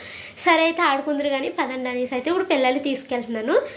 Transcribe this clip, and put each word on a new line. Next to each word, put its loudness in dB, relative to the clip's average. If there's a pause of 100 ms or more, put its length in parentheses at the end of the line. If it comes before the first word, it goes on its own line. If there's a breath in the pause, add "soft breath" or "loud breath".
(380 loud breath)
సరే 4
అయితే 2
ఆడుకుందరు 2
కానీ 0
పదండి -4
అనేసి -2
అయితే -2
ఇప్పుడు 0
పిల్లల్ని 2
తీసుకెళ్తున్నాను. -2 (160 loud breath)